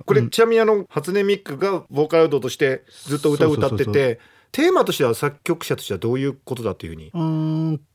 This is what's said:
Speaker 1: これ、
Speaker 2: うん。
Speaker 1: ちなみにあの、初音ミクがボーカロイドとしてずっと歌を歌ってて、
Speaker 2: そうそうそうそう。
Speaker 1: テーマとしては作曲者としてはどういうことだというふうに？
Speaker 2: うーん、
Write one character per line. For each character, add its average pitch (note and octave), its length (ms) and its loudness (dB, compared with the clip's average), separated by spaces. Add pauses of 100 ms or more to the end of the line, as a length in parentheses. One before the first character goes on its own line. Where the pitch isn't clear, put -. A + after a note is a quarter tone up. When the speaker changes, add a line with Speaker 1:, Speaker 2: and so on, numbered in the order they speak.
Speaker 1:
こ - 100 0
れ、 - 60 4
Speaker 2:
う A#2 40 2
ん。 A#2 60 -4
Speaker 1:
ち - 80 -2
な A3+ 80 4
み A#3 80 2
に A3+ 60 4
あ A3 40 4
の、 G#3+ 240 2
初 D3+ 220 -6
音 G3 140 0
ミ G3 140 0
ク C#3+ 200 -12
が F#3 320 -2
ボ C#3 140 0
ー - 20 2
カ E3 120 2
ロ D#3+ 80 6
イ D3 40 -2
ド C#3+ 80 2
と B2 100 -4
し - 80 -8
て C3+ 280 0 (220)
ず C#3+ 100 -4
っ - 20 -4
と D3 140 2
歌 D#3 160 4
を - 20 2
歌 C#3+ 160 2
っ C3 40 0
て G#2+ 80 -2
て、 C#3 60 0
Speaker 2:
そ A2 60 -2
う - 20 -2
そ - 0 -
う - 20 0
そ C#3+ 80 4
う - 20 2
そ B2+ 80 2
う。 G#2+ 60 -10 (340)
Speaker 1:
テ C4+ 160 0
ー F#4 40 4
マ D4 120 4
と - 80 -2
し - 60 -6
て D3+ 40 -2
は A#2 140 4
作 C#3+ 260 -4
曲 E3 220 -4
者 C3 100 -4
と - 80 -6
し - 60 -10
て G2+ 60 -4
は F2+ 40 -4
ど A#2 140 -2
う C3 80 -2
い C3+ 60 -2
う C3+ 180 -6
こ B2+ 100 -8
と A2+ 80 -8
だ G2+ 140 -4
と F#2 100 -14
い - 20 -12
う - 20 -12
ふ - 20 -12
う D#2+ 40 -14
に？ D#2+ 160 -18
Speaker 2:
う F3 60 -8
ー D#3+ 540 -2
ん、 D3 80 -4 (140)